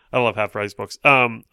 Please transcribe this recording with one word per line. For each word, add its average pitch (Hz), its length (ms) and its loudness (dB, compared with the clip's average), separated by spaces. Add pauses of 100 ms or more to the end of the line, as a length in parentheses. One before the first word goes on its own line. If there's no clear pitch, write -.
(120)
I 127 80 0
love 113 160 0
Half 107 180 -4
Price 104 200 -6
Books. - 300 -14
Um, 127 500 2